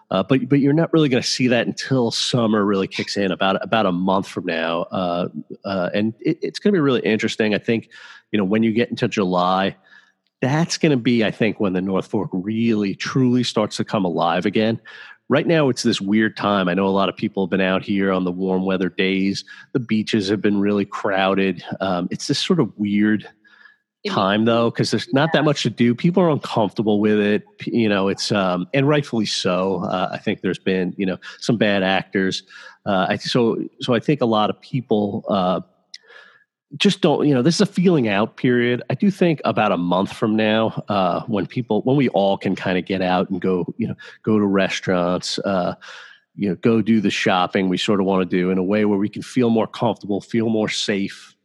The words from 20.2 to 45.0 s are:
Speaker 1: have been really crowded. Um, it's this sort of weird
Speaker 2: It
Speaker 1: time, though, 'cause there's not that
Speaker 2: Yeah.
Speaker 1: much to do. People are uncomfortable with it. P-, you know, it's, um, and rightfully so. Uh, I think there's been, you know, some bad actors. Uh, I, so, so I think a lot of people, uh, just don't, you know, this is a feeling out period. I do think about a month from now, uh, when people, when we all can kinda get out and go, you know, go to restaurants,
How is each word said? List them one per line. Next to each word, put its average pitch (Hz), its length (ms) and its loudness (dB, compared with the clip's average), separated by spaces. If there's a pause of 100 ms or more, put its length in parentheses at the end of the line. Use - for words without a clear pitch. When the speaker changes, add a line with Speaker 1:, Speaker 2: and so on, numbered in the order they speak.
Speaker 1:
have 101 140 0
been 101 180 2
really 101 240 0
crowded. 95 800 0 (160)
Um, 92 320 -2
it's - 160 -8
this 143 120 0
sort 180 200 2
of 107 180 0
weird 104 480 2 (800)
Speaker 2:
It 208 60 -6
Speaker 1:
time, 104 360 2
though, 117 260 2
'cause - 180 -2
there's - 240 -2
not 147 180 2
that 143 100 2
Speaker 2:
Yeah. 147 40 2
Speaker 1:
much 147 160 2
to 127 80 -2
do. 120 240 2
People 175 300 2
are 170 80 4
uncomfortable 107 680 0
with 107 200 2
it. 104 240 2 (160)
P-, - 180 -6
you 113 100 2
know, 98 200 2
it's, - 240 -2
um, 92 420 0
and 139 140 2
rightfully 143 400 0
so. 92 560 -2
Uh, 92 280 -2
I - 60 -6
think - 240 -6
there's 90 160 -4
been, 92 400 -2
you 98 80 -2
know, 90 120 -2 (220)
some - 160 0
bad 101 280 2
actors. 95 580 -2 (420)
Uh, 95 260 0
I, 101 80 -2
so, 117 400 0 (220)
so 127 140 -2
I 113 60 2
think 147 220 0
a 123 40 2
lot 107 240 2
of - 100 -8
people, 107 720 -2
uh, 92 320 0 (1160)
just - 240 2
don't, 147 260 4
you 147 60 4
know, 123 80 4
this 165 140 4
is - 60 2
a 185 40 4
feeling 170 420 2
out 104 300 0
period. 123 520 2
I 131 60 -4
do 202 160 2
think 170 320 2
about 107 300 2
a 85 40 0
month 90 360 0
from 107 240 0
now, 110 500 0
uh, 90 400 0
when 101 180 -2
people, 110 360 -2
when 131 160 2
we 127 120 4
all 98 280 2
can 98 180 -2
kinda 92 260 -2
get 95 200 -4
out 90 280 0
and 92 120 -4
go, 92 360 -2
you 107 100 -2
know, 98 80 -8 (280)
go 110 160 2
to 104 60 2
restaurants, 92 920 0